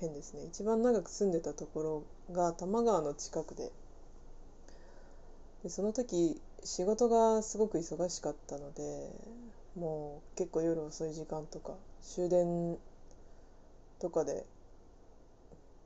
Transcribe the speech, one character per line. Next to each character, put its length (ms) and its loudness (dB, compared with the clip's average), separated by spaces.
変 120 -2
で 80 -10
す 120 -14
ね。 100 -10
一 200 -8
番 180 4
長 200 6
く 80 -8
住 200 2
ん 20 2
で 80 4
た 140 -4
と 120 -8
こ 380 -2
ろ 60 -6
が 160 4
多 140 -4
摩 180 2
川 180 6
の 120 0
近 320 -4
く 100 -10
で、 160 -6
で、 60 -4
そ 120 -4
の 120 2
時 480 4
仕 180 -2
事 240 6
が 340 8
す 160 -4
ご 120 6
く 80 2
忙 320 0
し 120 -6
か 100 0
っ 40 -2
た 100 -4
の 160 -8
で、 360 -6
も 460 -4
う 40 -10
結 140 0
構 100 2
夜 220 4
遅 240 -4
い 60 -4
時 120 -6
間 200 -4
と 140 -10
か、 160 -8
終 260 -2
電 500 6
と 100 0
か 160 4
で 200 -2